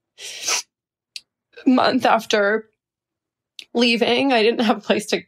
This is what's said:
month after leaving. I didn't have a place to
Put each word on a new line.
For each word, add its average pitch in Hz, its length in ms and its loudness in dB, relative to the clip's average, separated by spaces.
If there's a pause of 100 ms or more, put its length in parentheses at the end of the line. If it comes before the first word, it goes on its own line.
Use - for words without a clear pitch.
(1700)
month 254 380 2
after 220 640 0 (1040)
leaving. 240 600 0
I 226 100 2
didn't 233 220 0
have 233 140 0
a - 20 -16
place - 260 -2
to 185 220 -4